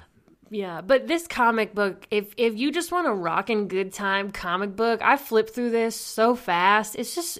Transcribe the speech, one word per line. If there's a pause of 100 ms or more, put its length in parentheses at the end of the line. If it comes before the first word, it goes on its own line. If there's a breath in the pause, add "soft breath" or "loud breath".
(500)
Yeah,
but
this
comic
book,
if,
if
you
just
want
a
rockin'
good
time
comic
book,
I
flipped
through
this
so
fast.
It's
just,